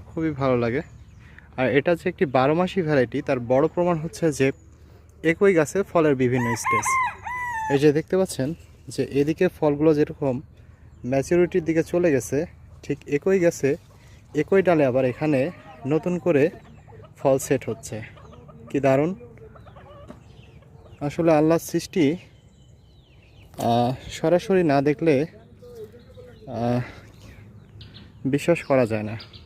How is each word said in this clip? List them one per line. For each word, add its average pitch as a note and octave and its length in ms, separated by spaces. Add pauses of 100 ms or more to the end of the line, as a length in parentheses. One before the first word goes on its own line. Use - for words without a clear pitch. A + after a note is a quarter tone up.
খুবই D#3+ 220 (100)
ভালো C3 220
লাগে। A#2+ 180 (800)
আর B2+ 80 (100)
এটা C#3+ 220
যে - 120
একটি F3+ 140 (120)
বারো C#3 220
মাসি F#3 280
ভ্যারাইটি, B2+ 300 (100)
তার C3+ 120 (120)
বড় C3+ 220
প্রমাণ F3 300
হচ্ছে E3 240 (120)
যে C3+ 80 (840)
একই G3 280
গাছে D#3 200 (120)
ফলের D#3 300
বিভিন্ন B2 260 (140)
স্টেজ। C6 260 (880)
এই C#3 80
যে D3+ 160
দেখতে E3 220
পাচ্ছেন D3+ 300 (440)
যে C3+ 100 (160)
এদিকে D#3+ 260 (120)
ফলগুলো D3+ 420
যেরকম D3 360 (760)
ম্যাচুরিটির F3 560
দিকে D#3+ 240
চলে F3 240
গেছে, C3 220 (460)
ঠিক C#3+ 140 (180)
একই F#3+ 300
গাছে E3 240 (720)
একই F#3+ 260
ডালে D#3+ 220
আবার C3 220
এখানে D3+ 280 (540)
নতুন D#3+ 200 (120)
করে D3 180 (760)
ফল C3+ 260
সেট C3+ 240
হচ্ছে। - 280 (720)
কি - 160
দারুণ! C#3 260 (2000)
আসলে E3 320
আল্লাহর D#3+ 300
সৃষ্টি, E3+ 360 (1500)
আহ, A#2+ 320 (260)
সরাসরি F3+ 540
না C#3 60 (100)
দেখলে, D#3 340
আহ, - 1600 (1500)
বিশ্বাস D#3+ 260 (100)
করা C3 220
যায় G#2+ 180
না। G#2+ 60 (300)